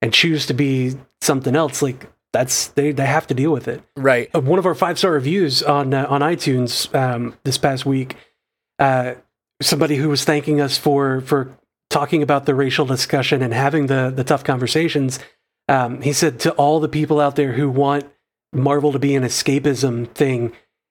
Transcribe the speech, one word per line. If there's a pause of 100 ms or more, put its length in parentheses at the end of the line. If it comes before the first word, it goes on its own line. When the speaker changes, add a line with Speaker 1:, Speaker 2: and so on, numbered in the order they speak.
Speaker 1:
and
choose
to
be (260)
something
else.
Like, (260)
that's,
they,
they
have
to
deal
with
it. (160)
Speaker 2:
Right.
Speaker 1:
Uh,
one
of
our
five-star
reviews
on,
uh,
on
iTunes,
um,
this
past
week, (640)
uh, (460)
somebody
who
was
thanking
us
for,
for (380)
talking
about
the
racial
discussion
and
having
the,
the
tough
conversations, (480)
um,
he
said,
"To
all
the
people
out
there
who
want (480)
Marvel
to
be
an
escapism
thing, (380)